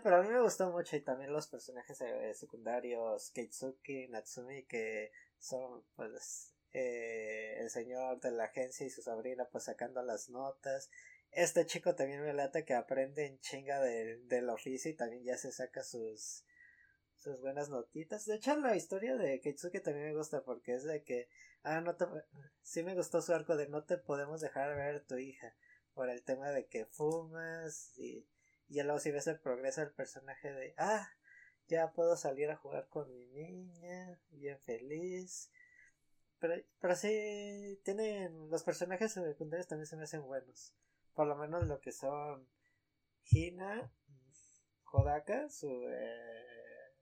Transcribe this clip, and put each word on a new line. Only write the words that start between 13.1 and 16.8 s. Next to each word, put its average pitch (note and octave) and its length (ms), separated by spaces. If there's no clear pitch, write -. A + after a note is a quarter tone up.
en C3+ 140
chinga C#3 400
del, A#2 480
del B2 200
oficio C3 420
y D#3 40
también A#2+ 300
ya B2 120
se B2+ 160
saca C3 300
sus, A2 600